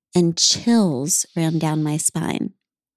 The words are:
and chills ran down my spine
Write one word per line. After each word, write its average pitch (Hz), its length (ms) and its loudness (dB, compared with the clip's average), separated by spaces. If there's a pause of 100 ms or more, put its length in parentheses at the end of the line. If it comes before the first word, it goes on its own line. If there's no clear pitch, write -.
(160)
and 170 220 2
chills 175 880 0 (100)
ran 160 240 0
down 156 240 0
my 151 140 -2
spine - 560 -4 (440)